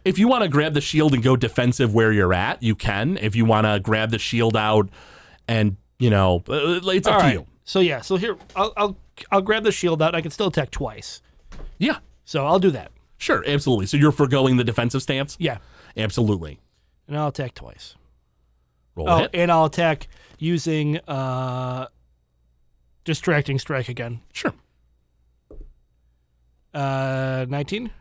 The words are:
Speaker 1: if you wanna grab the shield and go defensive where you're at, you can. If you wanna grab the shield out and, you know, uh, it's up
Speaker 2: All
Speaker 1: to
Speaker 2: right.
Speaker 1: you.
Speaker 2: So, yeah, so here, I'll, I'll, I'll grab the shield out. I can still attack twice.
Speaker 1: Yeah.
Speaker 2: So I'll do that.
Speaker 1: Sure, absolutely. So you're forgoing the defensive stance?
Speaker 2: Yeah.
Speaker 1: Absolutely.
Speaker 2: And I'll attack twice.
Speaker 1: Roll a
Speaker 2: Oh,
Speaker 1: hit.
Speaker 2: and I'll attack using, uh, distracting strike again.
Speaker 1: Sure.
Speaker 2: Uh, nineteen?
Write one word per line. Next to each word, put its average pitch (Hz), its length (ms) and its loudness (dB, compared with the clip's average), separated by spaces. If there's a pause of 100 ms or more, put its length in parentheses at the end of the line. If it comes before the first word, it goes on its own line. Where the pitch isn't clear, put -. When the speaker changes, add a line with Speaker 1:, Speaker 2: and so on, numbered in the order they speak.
Speaker 1:
if 185 140 0
you 214 100 6
wanna 240 200 2
grab 147 260 2
the 147 80 0
shield 151 320 2
and 120 80 2
go 131 140 4
defensive 120 580 0
where 113 180 6
you're 95 220 4
at, 101 300 -2
you 110 120 2
can. 117 420 -2
If 107 180 -2
you 113 100 4
wanna 107 340 4
grab 110 300 -2
the 113 80 -2
shield 113 400 0
out 107 320 2 (580)
and, 107 300 0 (220)
you 123 100 2
know, 92 400 4
uh, 156 360 0
it's 190 220 0
up 196 60 4
Speaker 2:
All 208 60 4
Speaker 1:
to 165 60 6
Speaker 2:
right. 131 100 4
Speaker 1:
you. 82 120 -10 (180)
Speaker 2:
So, - 140 -2
yeah, 151 220 0
so - 140 -4
here, 190 200 -2 (200)
I'll, 208 200 -2
I'll, 202 220 -2 (340)
I'll 196 100 4
grab 214 220 0
the 214 80 2
shield 165 300 0
out. 170 140 2
I 165 60 -2
can 156 100 -8
still 208 160 -2
attack 151 240 -2
twice. 107 500 -10 (560)
Speaker 1:
Yeah. 269 200 0 (280)
Speaker 2:
So 139 200 -4
I'll 170 140 4
do 185 120 4
that. 113 200 -6 (260)
Speaker 1:
Sure, - 280 -2
absolutely. 131 400 0
So 143 120 0
you're 147 140 6
forgoing 135 460 4
the 123 60 2
defensive 120 380 -2
stance? 139 380 -4
Speaker 2:
Yeah. 135 200 -4 (360)
Speaker 1:
Absolutely. 101 640 -2 (480)
Speaker 2:
And 147 100 -10
I'll 151 100 -2
attack 131 260 -8
twice. - 420 -20 (1000)
Speaker 1:
Roll 80 120 -6
a 175 60 2
Speaker 2:
Oh, 165 60 4
Speaker 1:
hit. - 160 0
Speaker 2:
and 170 160 2
I'll 160 140 4
attack 156 420 -2 (320)
using, 156 580 -2 (100)
uh, 127 800 -6 (1160)
distracting 147 540 -2
strike 131 280 -6
again. 120 340 -10 (120)
Speaker 1:
Sure. - 200 -6 (2250)
Speaker 2:
Uh, 135 760 -4
nineteen? 147 400 -6 (120)